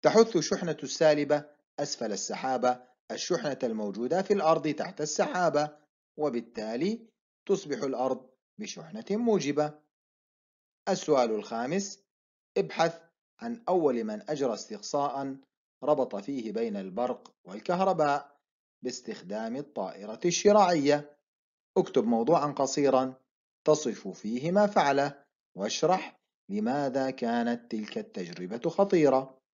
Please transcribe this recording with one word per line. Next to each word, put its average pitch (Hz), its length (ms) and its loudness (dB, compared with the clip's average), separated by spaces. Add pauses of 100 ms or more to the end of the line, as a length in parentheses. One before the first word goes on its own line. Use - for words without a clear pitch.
تحث 220 340 6
الشحنة 165 480 -2
السالبة 147 640 2 (340)
أسفل 120 320 -4
السحابة 123 760 -2 (220)
الشحنة 139 520 -4
الموجودة 113 580 -2
في 196 120 0
الأرض 160 340 2
تحت 151 340 -6
السحابة، 156 760 0 (400)
وبالتالي 127 920 -4 (360)
تصبح 156 320 -2
الأرض 127 520 -4 (280)
بشحنة 160 540 -14
موجبة. 151 680 0 (1080)
السؤال 139 420 2
الخامس، 123 720 -4 (540)
ابحث 165 440 0 (380)
عن 117 300 -10
أول 143 340 2
من 107 260 -8
أجرى 139 240 -2
استقصاء 135 840 -6 (460)
ربط 135 320 0
فيه 110 360 -6
بين 107 260 -4
البرق 101 560 -6 (100)
والكهرباء 175 960 -2 (420)
باستخدام 113 720 -8
الطائرة 107 680 -10
الشراعية. 175 920 4 (600)
اكتب 139 260 2
موضوعًا 131 480 4
قصيرًا 131 640 2 (500)
تصف 143 440 2
فيه 123 440 -6
ما 202 160 4
فعله، 147 580 0 (300)
واشرح 160 640 -2 (300)
لماذا 135 600 -2
كانت 120 600 -2
تلك 107 260 -6
التجربة 90 720 -8
خطيرة. 156 680 4 (160)